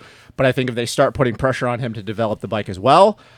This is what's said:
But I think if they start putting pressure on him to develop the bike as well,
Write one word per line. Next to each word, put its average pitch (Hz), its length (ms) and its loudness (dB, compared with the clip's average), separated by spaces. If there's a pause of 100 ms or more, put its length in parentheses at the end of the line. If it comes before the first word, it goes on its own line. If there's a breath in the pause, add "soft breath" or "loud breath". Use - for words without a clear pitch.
(360 loud breath)
But 135 100 2
I 127 60 2
think 127 160 -4
if 120 60 -6
they 117 120 -4
start 135 280 2
putting 120 220 0
pressure 131 320 -2
on 120 100 -4
him 117 160 -8
to 113 80 -10
develop 107 380 -4
the 110 80 -8
bike 104 200 -4
as 92 100 -10
well, 165 400 6 (200 soft breath)